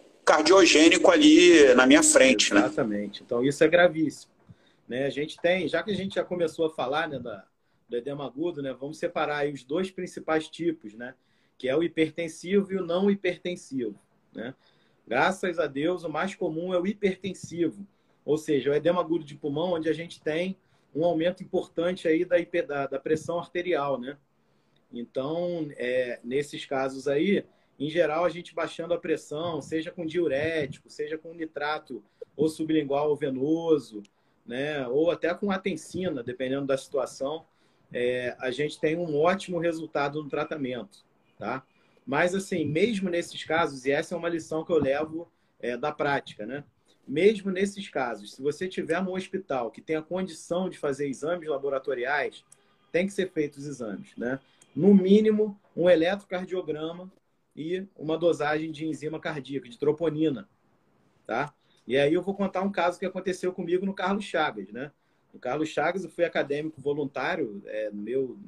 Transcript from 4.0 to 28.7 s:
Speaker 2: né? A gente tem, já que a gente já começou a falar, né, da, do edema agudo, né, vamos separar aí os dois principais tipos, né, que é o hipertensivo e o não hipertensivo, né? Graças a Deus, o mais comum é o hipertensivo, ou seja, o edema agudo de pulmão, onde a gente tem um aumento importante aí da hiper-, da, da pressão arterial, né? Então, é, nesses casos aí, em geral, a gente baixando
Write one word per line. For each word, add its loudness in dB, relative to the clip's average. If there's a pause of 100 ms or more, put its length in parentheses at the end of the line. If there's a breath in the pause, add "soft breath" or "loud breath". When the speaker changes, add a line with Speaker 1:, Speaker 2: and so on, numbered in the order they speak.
Speaker 2:
né? -4
A -2
gente -8
tem, 2
já -2
que -8
a -2
gente -6
já 0
começou -2
a -2
falar, -2
né, -8
da, -12 (420)
do -6
edema -6
agudo, -6
né, -6
vamos -10
separar -4
aí -2
os -14
dois -4
principais -4
tipos, -6
né, -14 (420)
que -4
é 0
o 2
hipertensivo 0
e -2
o -4
não 2
hipertensivo, -4 (360)
né? -10 (540)
Graças 0
a 0
Deus, -2
o -6
mais -4
comum -4
é 0
o -2
hipertensivo, -4 (400)
ou 0
seja, 0
o 2
edema 4
agudo -2
de -16
pulmão, -4
onde -2
a 2
gente -8
tem -4 (380)
um 0
aumento 0
importante -4
aí 4
da 2
hiper-, -2
da, -4
da -6
pressão -2
arterial, -2
né? -10 (760)
Então, -4
é, -2
nesses -6
casos -4
aí, 2 (340)
em -4
geral, 0
a 2
gente -8
baixando -4